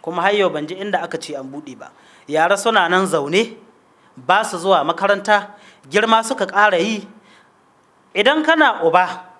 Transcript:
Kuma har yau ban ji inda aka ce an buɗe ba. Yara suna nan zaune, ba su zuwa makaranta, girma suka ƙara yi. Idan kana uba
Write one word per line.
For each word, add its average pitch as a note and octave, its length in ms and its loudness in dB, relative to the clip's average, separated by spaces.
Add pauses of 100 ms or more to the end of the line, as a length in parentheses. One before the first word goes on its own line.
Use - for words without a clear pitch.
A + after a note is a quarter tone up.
Kuma E3 220 -6
har G3 100 2
yau G3+ 160 2
ban D3+ 180 -6
ji E3+ 80 -10
inda F#3 280 -4
aka E3+ 180 -10
ce D3 160 -12
an C3+ 80 -10
buɗe C#3 340 -16
ba. - 120 -20 (360)
Yara D#3+ 300 2
suna G3 320 2
nan F#3 180 2
zaune, E3 500 -2 (600)
ba F3+ 280 0
su F#3 140 -8
zuwa E3 260 2
makaranta, G3 640 0 (420)
girma A3 320 2
suka A3+ 240 -4
ƙara G3 320 2
yi. G3+ 300 -2 (1040)
Idan C#4 300 2
kana C#4+ 400 2
uba F3 400 2 (160)